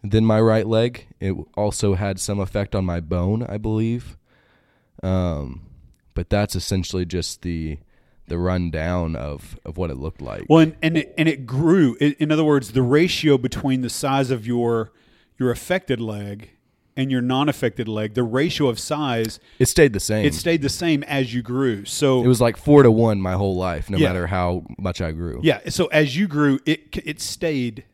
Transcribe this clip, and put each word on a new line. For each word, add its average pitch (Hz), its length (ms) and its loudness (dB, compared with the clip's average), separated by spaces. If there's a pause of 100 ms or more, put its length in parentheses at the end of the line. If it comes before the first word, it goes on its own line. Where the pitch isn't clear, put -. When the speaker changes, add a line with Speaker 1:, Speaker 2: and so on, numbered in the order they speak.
Speaker 1:
than 110 220 2
my 110 160 4
right 110 240 4
leg. 113 420 0 (120)
It 95 100 -4
w-, 95 260 -6
also 101 400 0
had 95 240 -4
some 101 200 -4
effect 98 360 -4
on 95 100 0
my 85 140 -2
bone, 90 440 -2
I 104 140 -8
believe. 110 600 -4 (880)
Um, 87 580 -2 (540)
but 87 140 -6
that's 104 260 0
essentially 92 500 -4
just 85 380 -8
the, 80 340 -6 (500)
the 85 120 -4
rundown 87 760 -2
of, 71 480 -10
of 80 140 -12
what 87 140 -4
it 65 60 -8
looked 71 240 -10
like. 52 280 -10
Speaker 2:
Well, 160 100 10
and, 156 220 4
and 160 160 0
it, 143 200 -4
and 160 120 2
it 135 160 -4
grew. 147 560 2
I, 147 180 2
in 151 120 0
other 156 120 2
words, 143 280 2
the 127 100 0
ratio 147 560 4
between 127 440 -2
the 120 80 -4
size 135 420 -2
of 113 160 -4
your, 117 440 0 (460)
your 123 140 0
affected 123 500 -2
leg 104 480 -8 (460)
and 135 160 -2
your 127 100 0
non-affected 127 680 -2
leg, 107 280 -4
the 123 80 0
ratio 135 460 0
of 113 100 -4
size, 123 600 -4 (200)
Speaker 1:
It 127 80 4
stayed 143 260 6
the 98 60 -2
same. 107 260 0
Speaker 2:
it 147 80 2
stayed 165 300 -2
the 139 60 0
same 160 340 -2
as 135 280 -2
you 120 120 -4
grew. 123 420 -2
So 131 380 2
Speaker 1:
It 120 40 6
was 123 140 6
like 117 160 2
four-to-one 117 640 6
my 92 120 -2
whole 95 220 0
life, 90 320 -4
no 101 120 -2
Speaker 2:
Yeah. 156 80 4
Speaker 1:
matter 90 180 -2
how 90 380 -2 (160)
much 92 200 -6
I 82 120 -4
grew. 80 320 -8
Speaker 2:
Yeah. 139 160 2 (100)
So 170 180 -2
as 151 300 0
you 202 100 0
grew, 147 380 2
it - 300 -4
c-, - 100 -8
it 156 160 -8
stayed 127 720 -6